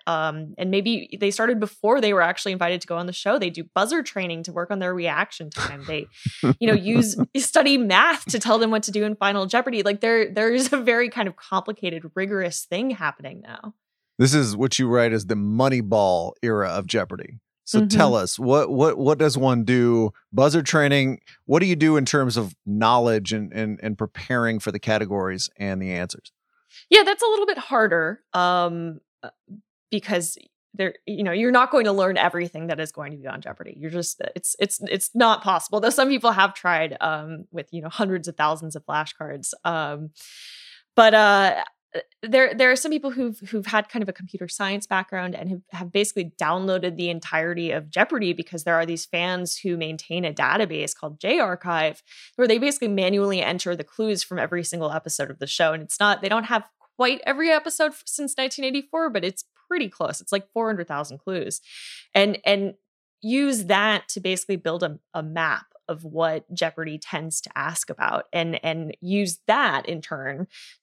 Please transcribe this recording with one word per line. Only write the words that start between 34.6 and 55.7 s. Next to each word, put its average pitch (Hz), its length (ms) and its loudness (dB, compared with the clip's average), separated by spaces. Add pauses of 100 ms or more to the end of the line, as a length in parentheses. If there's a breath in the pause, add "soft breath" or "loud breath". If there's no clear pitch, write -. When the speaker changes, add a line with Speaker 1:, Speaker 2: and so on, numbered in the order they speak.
Speaker 1:
it's - 260 -4
not 226 260 4
possible. 180 380 0
Though 226 100 2
some 262 200 2
people 240 220 2
have 190 220 2
tried, 160 460 0
um, 156 520 -4
with, 170 200 -10
you 170 100 -8
know, 156 80 -10
hundreds 185 380 -2
of 170 80 -10
thousands 156 400 0
of 151 100 -16
flashcards. 151 680 -6 (100)
Um, 156 460 -4 (840 loud breath)
but, 220 180 10
uh, 202 500 6 (320)
uh, - 40 -4 (220)
there, 254 320 4
there 254 180 4
are 262 40 4
some 302 160 -2
people 294 200 -2
who've, 240 280 -4
who've 196 260 -6
had 214 240 0
kind 233 140 -6
of 190 60 -8
a 185 40 -4
computer 185 340 -12
science 202 400 -6
background 185 480 -4
and 175 140 -8
have, 185 120 -6 (100)
have 175 200 -10
basically 196 400 -2 (100)
downloaded 180 540 -2
the 175 140 -4
entirety 165 640 -4
of 151 180 -6
Jeopardy 208 440 0
because 165 300 -8
there 170 120 0
are 165 100 2
these 165 200 -6
fans 180 520 -4
who 175 200 -4
maintain 160 480 -6
a 151 80 -4
database 156 640 -2
called 151 240 -12
J 262 200 0
Archive, 170 640 -2 (340 loud breath)
where 247 120 2
they 220 100 4
basically 277 300 0
manually 196 540 2
enter 175 340 -2
the 151 80 -8
clues 214 400 -4
from 180 160 -8
every 170 240 -4
single 160 280 -6
episode 151 380 -6
of 135 100 -14
the 139 80 -8
show. 160 260 0